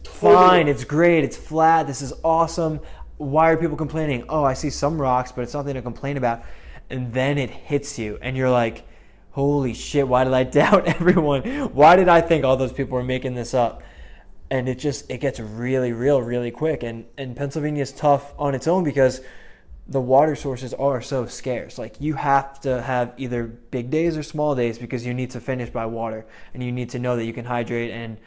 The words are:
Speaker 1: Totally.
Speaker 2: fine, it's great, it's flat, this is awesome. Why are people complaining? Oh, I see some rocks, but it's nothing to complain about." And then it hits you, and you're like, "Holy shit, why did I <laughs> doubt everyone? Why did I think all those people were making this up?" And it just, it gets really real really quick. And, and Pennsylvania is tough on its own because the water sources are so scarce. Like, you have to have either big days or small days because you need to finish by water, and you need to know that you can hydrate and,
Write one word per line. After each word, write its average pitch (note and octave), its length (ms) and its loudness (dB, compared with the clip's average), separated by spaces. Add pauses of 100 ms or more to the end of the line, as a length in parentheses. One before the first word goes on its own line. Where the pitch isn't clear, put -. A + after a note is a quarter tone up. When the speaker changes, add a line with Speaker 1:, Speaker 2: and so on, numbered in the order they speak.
Speaker 1:
Totally. - 320 4
Speaker 2:
fine, F3+ 320 8
it's B2+ 160 0
great, E3 400 4
it's B2+ 140 -4
flat, D#3+ 480 2
this C3+ 160 -6
is C3+ 100 -8 (120)
awesome. D#3+ 560 0 (380)
Why D3 340 2
are D#3+ 60 4
people D#3 200 -2
complaining? D3 520 -4
Oh, D#3 140 0
I C3+ 100 2
see D3 160 -4
some D3 320 -2
rocks, B2+ 300 0
but B2 100 -8
it's A#2+ 140 -8
nothing C#3+ 180 -6
to C3 80 -6
complain C#3 360 -6
about." A#2 260 -2 (480)
And B2+ 220 -6
then C3+ 260 0
it B2+ 100 -2
hits - 480 -4
you, G#2+ 240 -6
and B2+ 160 -6
you're C3 120 2
like, A#2+ 340 2 (480)
"Holy C#3 420 0
shit, C#3 340 0
why B2+ 160 4
did C3 100 2
I C3 100 4
<laughs> C#3 180 2
doubt F#3 260 4
everyone? D#3+ 540 2 (320)
Why D3+ 220 8
did F#3 140 6
I E3+ 120 8
think E3 240 2
all C3 120 4
those B2+ 160 -2
people C3 240 -4
were B2 60 -2
making B2+ 320 -4
this A#2+ 180 -6
up?" A#2+ 280 2 (720)
And B2+ 180 0
it B2+ 100 -2
just, - 300 -4
it B2+ 100 -6
gets C3+ 200 -2
really A#2+ 540 -2
real B2+ 280 2
really A#2+ 300 -4
quick. D3+ 320 -4
And, A2+ 220 -8 (120)
and B2+ 180 -8
Pennsylvania D3 480 -4
is B2+ 80 -6
tough C#3+ 460 0
on C#3+ 180 0
its C3 120 -4
own F3+ 160 2
because C3 380 2 (640)
the C3+ 140 -2
water C3+ 340 4
sources B2+ 380 -6
are C3 280 0
so B2+ 240 -4
scarce. - 520 -8
Like, A2+ 240 -12
you D3+ 140 -2
have C#3 460 0
to B2+ 200 -2
have B2 360 -2
either A#2+ 280 -4
big A#2+ 440 -8
days D#3 280 0
or D3+ 60 -6
small D3+ 320 -2
days A#2 240 -2
because A#2+ 260 -6
you B2 80 -4
need B2 180 -4
to B2 100 -10
finish B2+ 280 -6
by A2+ 160 -6
water, A2+ 400 -6 (280)
and B2+ 100 -8
you B2 80 -4
need B2 200 -6
to B2+ 80 -6
know B2 160 0
that A#2 100 -2
you A2+ 80 -6
can A#2+ 120 -8
hydrate A#2+ 460 -4
and, A2+ 360 -10